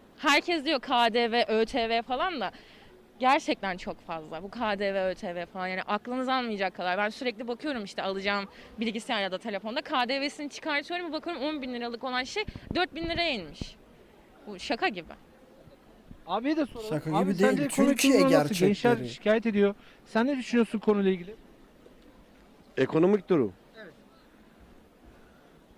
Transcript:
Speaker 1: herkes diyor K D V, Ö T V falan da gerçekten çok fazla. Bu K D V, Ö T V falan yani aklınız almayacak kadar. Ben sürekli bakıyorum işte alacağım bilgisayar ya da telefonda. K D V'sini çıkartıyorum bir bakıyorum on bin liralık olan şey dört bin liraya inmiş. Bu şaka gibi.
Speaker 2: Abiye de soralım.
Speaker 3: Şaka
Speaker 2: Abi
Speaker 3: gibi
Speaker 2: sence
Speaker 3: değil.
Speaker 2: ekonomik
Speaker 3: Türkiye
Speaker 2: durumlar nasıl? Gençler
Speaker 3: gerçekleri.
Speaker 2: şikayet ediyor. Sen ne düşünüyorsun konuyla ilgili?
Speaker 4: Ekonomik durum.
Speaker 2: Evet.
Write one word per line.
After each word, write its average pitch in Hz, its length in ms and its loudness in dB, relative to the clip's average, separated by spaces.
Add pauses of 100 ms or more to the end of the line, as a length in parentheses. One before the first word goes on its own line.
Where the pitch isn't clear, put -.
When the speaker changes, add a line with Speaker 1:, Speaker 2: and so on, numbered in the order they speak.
(180)
Speaker 1:
herkes 302 480 2
diyor 294 140 0
K 240 340 2
D 233 180 2
V, 240 140 2
Ö 220 200 2
T 226 240 -2
V 233 120 0
falan 277 400 -4
da 185 100 -4 (680)
gerçekten 254 580 2
çok 180 220 -10
fazla. 160 440 -10
Bu 202 80 -10
K 214 280 -2
D 196 140 0
V, 190 120 0
Ö 185 100 -2
T 180 200 -6
V 175 100 -6
falan 185 220 -6
yani 185 160 -4
aklınız 247 460 -4
almayacak 220 460 -2
kadar. 180 220 -2
Ben 208 120 0
sürekli 233 380 -6
bakıyorum 240 360 -6
işte 190 200 -8
alacağım 196 420 -2 (340)
bilgisayar 220 420 -4
ya 190 100 -4
da 185 60 -4
telefonda. 214 440 -6
K 254 280 -2
D 277 120 -2
V'sini 294 280 -6
çıkartıyorum 320 580 -6
bir 285 60 -8
bakıyorum 311 280 -6
on 302 200 -4
bin 254 120 -8
liralık 240 300 -8
olan 254 200 -4
şey 415 200 -6 (320)
dört 339 200 -2
bin 330 100 -6
liraya 330 280 -2
inmiş. 170 420 -10 (720)
Bu 196 120 -12
şaka - 280 -2
gibi. 185 260 -8 (1120)
Speaker 2:
Abiye 240 300 -2
de 302 80 2
soralım. 220 240 -8
Speaker 3:
Şaka 160 280 -2
Speaker 2:
Abi 190 80 4
Speaker 3:
gibi 190 100 0
Speaker 2:
sence 196 220 6
Speaker 3:
değil. 285 120 0
Speaker 2:
ekonomik - 280 4
Speaker 3:
Türkiye 269 220 6
Speaker 2:
durumlar 185 200 8
nasıl? 147 160 2
Gençler 196 340 4
Speaker 3:
gerçekleri. 233 200 2
Speaker 2:
şikayet 214 360 2
ediyor. 202 300 4 (300)
Sen 226 220 2
ne 285 100 0
düşünüyorsun 233 420 2
konuyla 202 320 4
ilgili? 180 240 -4 (1400)
Speaker 4:
Ekonomik 175 520 4
durum. 123 240 2 (300)
Speaker 2:
Evet. 170 100 -20 (1800)